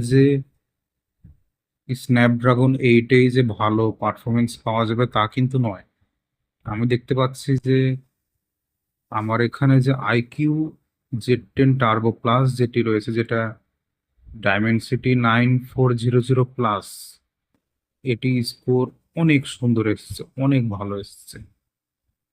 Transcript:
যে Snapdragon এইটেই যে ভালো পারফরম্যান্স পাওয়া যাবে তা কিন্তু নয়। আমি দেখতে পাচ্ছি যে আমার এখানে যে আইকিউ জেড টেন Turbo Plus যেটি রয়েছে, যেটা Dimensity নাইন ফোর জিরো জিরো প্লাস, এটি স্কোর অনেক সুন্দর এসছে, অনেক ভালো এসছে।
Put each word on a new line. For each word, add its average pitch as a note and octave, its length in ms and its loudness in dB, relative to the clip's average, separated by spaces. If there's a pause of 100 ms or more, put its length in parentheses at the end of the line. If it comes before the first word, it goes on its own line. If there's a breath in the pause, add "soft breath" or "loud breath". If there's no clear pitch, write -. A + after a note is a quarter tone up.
(100)
যে C3+ 140 6 (1800)
Snapdragon A#2+ 720 2 (180)
এইটেই A#2 360 4 (100)
যে C3 60 4 (160)
ভালো G#2+ 260 0 (180)
পারফরম্যান্স A#2 500 -2 (120)
পাওয়া A2+ 240 -2
যাবে A#2 160 -2 (100)
তা G#2+ 80 2 (120)
কিন্তু C3 220 -2 (100)
নয়। F#2 180 -8 (840)
আমি A2 260 -4
দেখতে A#2+ 260 -4
পাচ্ছি C3 320 -4 (160)
যে C3 120 2 (1300)
আমার A2 260 -2 (100)
এখানে C3+ 280 2 (100)
যে C3+ 60 2 (200)
আইকিউ D3 420 -2 (680)
জেড B2 180 0 (140)
টেন C3+ 140 4 (120)
Turbo A2 280 2 (100)
Plus B2 260 2 (140)
যেটি A#2+ 280 0
রয়েছে, G#2+ 300 -2
যেটা A2+ 220 -2 (1040)
Dimensity A2+ 680 0 (160)
নাইন A#2+ 220 2 (180)
ফোর C3 200 0 (140)
জিরো A#2+ 260 2
জিরো B2+ 140 2 (140)
প্লাস, G#2 300 -2 (1300)
এটি B2+ 180 -2 (200)
স্কোর B2+ 340 -2 (380)
অনেক D3 200 4 (140)
সুন্দর A#2 280 0 (100)
এসছে, - 280 -12 (220)
অনেক C3+ 180 2 (140)
ভালো G2+ 180 -8 (100)
এসছে। - 340 -20 (960)